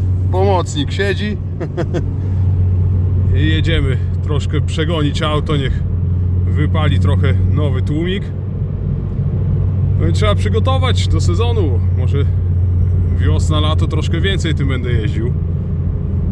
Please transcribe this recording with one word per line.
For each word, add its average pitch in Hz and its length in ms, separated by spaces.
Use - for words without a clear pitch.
pomocnik 180 600
siedzi. 196 460
<laughs> - 1040
I 151 60
jedziemy 156 500
troszkę 147 380
przegonić 151 600
auto, 151 360
niech 131 260
wypali 147 540
trochę 143 340
nowy 143 280
tłumik. 175 420
No 165 60
i 170 60
trzeba 208 220
przygotować 254 720
do - 140
sezonu. 220 580
Może 139 280
wiosna, 151 400
lato 156 280
troszkę 147 340
więcej 180 340
tym 139 120
będę 123 240
jeździł. - 420